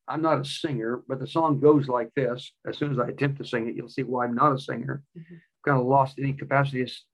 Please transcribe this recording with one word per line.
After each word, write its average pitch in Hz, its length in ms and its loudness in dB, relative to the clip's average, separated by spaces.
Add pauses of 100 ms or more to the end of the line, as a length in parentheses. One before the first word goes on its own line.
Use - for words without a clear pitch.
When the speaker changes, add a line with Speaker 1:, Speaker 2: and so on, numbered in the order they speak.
Speaker 1:
I'm 151 160 -6
not 156 200 2
a 139 40 -6
singer, 123 600 -4
but 131 140 -6
the 127 60 -8
song 156 340 2
goes 151 260 6
like 123 260 -2
this. 131 380 -2 (160)
As 113 100 -8
soon 147 140 -2
as 120 80 0
I 117 80 0
attempt 139 300 -2
to 135 80 -10
sing 117 240 -4
it, - 60 -6
you'll 117 120 -10
see - 160 -6
why 123 220 -2
I'm 120 100 -2
not 135 200 4
a 139 40 -2
singer. 131 420 -6 (160)
Speaker 2:
Mm-hmm. 165 180 -18
Speaker 1:
I've - 300 -14
kinda 135 160 4
lost 131 380 2
any 139 140 -2
capacity 139 460 0
to 123 120 -4
s-, - 220 -18